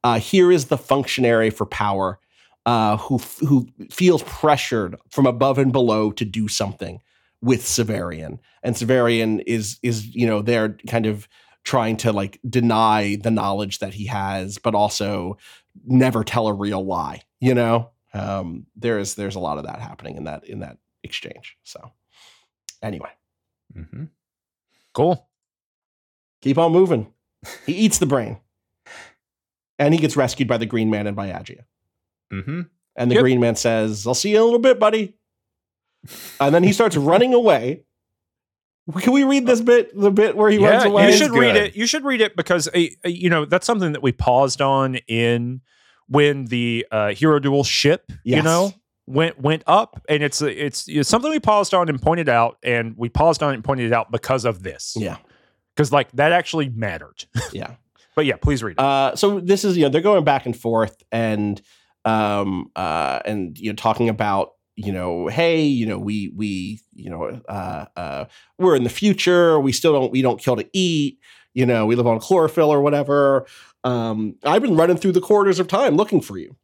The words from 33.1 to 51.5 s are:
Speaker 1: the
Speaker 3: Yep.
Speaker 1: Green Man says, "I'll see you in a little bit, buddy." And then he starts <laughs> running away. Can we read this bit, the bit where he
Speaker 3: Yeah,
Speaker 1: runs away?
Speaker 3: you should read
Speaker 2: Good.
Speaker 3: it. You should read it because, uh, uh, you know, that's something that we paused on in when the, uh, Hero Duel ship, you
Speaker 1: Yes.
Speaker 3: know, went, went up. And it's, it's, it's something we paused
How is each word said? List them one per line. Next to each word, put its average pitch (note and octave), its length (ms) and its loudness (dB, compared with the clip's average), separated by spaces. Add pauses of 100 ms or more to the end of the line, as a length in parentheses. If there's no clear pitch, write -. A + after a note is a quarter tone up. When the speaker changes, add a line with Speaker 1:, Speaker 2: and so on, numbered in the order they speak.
Speaker 1:
the B2 40 2
Speaker 3:
Yep. - 80 6
Speaker 1:
Green B2+ 180 4
Man A#2 140 2
says, A2 520 -2
"I'll B2+ 80 -2
see G3+ 160 -2
you G#3 60 4
in A3 60 6
a - 20 4
little A#3 140 4
bit, A#3+ 200 4
buddy." G#3+ 360 0 (1300)
And C#3+ 140 4
then F3 100 6
he G3+ 80 6
starts G#3+ 240 2
<laughs> - 20 2
running F#3+ 340 4
away. D#3+ 520 2 (1160)
Can A3 120 2
we C#4 120 4
read C4+ 220 2
this A#3+ 140 4
bit, A#3 380 2
the G3+ 120 4
bit G3+ 260 2
where G#3 140 4
he G#3+ 80 4
Speaker 3:
Yeah, G3+ 120 6
Speaker 1:
runs A#3+ 140 6
away? G3+ 260 6
Speaker 3:
you - 60 8
should D4 140 2
read - 240 4
Speaker 2:
Good. - 140 4
Speaker 3:
it. G2 80 -12
You A3 100 -2
should C#4+ 180 -2
read C4 160 0
it G#3+ 160 2
because, F3 320 0
uh, F3 120 0 (240)
uh, F3+ 40 -4
you F3 220 -2
know, D#3+ 140 2
that's E3+ 220 0
something F#3+ 260 0
that C3 100 -8
we C3+ 80 2
paused B2+ 500 0
on C3+ 360 0 (100)
in A#2+ 540 -2 (480)
when C#3+ 380 2
the, A#2+ 440 -2
uh, G#2+ 240 0
Hero D3 240 2
Duel C#3 240 0
ship, - 420 0 (200)
you B2 120 0
Speaker 1:
Yes. D#3 80 2
Speaker 3:
know, F3 280 2 (340)
went, D#3 340 -2
went D3 280 -2
up. G3 400 0
And D3+ 160 0
it's, C#3 180 -4
it's, C#3 460 -6
it's D3 200 -2
something B3 220 0
we D#4 80 -2
paused G#3+ 340 0